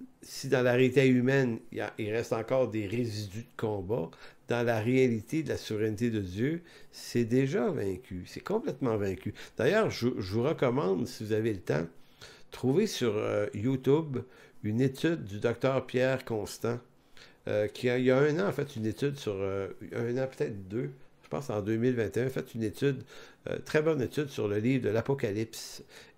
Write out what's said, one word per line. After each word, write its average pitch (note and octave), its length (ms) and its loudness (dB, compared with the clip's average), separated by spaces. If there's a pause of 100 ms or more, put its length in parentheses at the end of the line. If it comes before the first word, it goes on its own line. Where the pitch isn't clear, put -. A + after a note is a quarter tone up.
(220)
si - 260 -12
dans C3 140 4
la B2 120 4
réalité C3 340 6
humaine, B2+ 520 4 (120)
il G#2+ 80 -6
y - 20 -2
a, G#2 160 -4
il G#2+ 140 -4
reste A2+ 200 -2
encore B2 380 2
des G#2 180 -2
résidus G#2+ 560 -4
de - 140 -20
combat, G#2+ 520 -2 (380)
dans A#2+ 180 0
la A#2 140 2
réalité B2+ 640 2
de C3+ 60 -6
la A2 80 -2
souveraineté A2 520 -2
de A2 120 0
Dieu, A2+ 420 -2 (280)
c'est - 340 -2
déjà C#3 440 2
vaincu, F#2+ 580 -4
c'est - 140 -14
complètement D#3 560 -2
vaincu. G2+ 360 -2 (240)
D'ailleurs, F3+ 320 4
je, A2+ 180 0 (100)
je G2 160 -4
vous A#2 100 2
recommande, D#3 640 2
si - 160 -10
vous G#2 80 -6
avez A2 220 2
le F#2+ 60 -6
temps, D3+ 260 0 (640)
trouvez D3+ 380 2
sur, A2+ 280 0
euh, G#2+ 380 0
YouTube C3+ 680 2 (440)
une G#2+ 180 0
étude C#3 420 2
du G#2 160 -8
docteur A#2+ 460 0
Pierre B2+ 380 0
Constant, A2+ 560 -4 (680)
euh, G#2 200 2
qui B2 220 -2
a, B2 80 2
il B2+ 80 2
y B2+ 60 8
a B2+ 60 6
un D3+ 220 4
an, G3 100 2
en - 20 2
fait, - 240 -4
une A2 100 -4
étude C#3 320 -2
sur, G#2+ 180 -4
euh, G2 340 -2 (240)
un A#2+ 240 -2
an, C3 100 -2
peut-être A2+ 400 -6
deux, B2+ 240 -4 (320)
je - 60 -20
pense C#3 200 -6
en G#2+ 120 0
deux A2 160 0
mille B2 180 2
vingt A2+ 200 -2
et A2+ 60 2
un, C3 80 -2
fait - 240 -6
une A2+ 100 -4
étude, B2+ 400 -2 (460)
euh, G1+ 100 -4
très - 220 0
bonne D#3 200 2
étude D3 260 -2
sur A2+ 200 -4
le G2+ 100 -2
livre A#2+ 260 2
de A2 60 0
l'Apocalypse. A2+ 920 -4 (340)